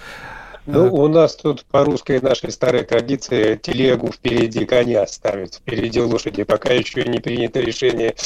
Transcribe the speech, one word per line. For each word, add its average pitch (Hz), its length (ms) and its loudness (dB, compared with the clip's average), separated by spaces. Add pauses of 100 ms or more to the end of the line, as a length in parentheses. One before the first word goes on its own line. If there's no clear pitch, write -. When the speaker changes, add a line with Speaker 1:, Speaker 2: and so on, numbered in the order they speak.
(640)
Speaker 1:
Ну, 165 220 4
Speaker 2:
Э, - 20 4
Speaker 1:
у 151 180 4
нас 156 280 4
тут 143 300 -4
по 143 200 2
русской 135 340 0
нашей 131 320 0
старой 123 320 0
традиции 117 800 0
телегу 127 500 0
впереди 117 540 -2
коня 120 420 2
ставят, 98 480 -6
впереди 117 460 -4
лошади. 110 420 -2
Пока 117 300 0
еще 123 300 -2
не 120 160 -2
принято 120 420 -4
решение 117 540 -2 (100)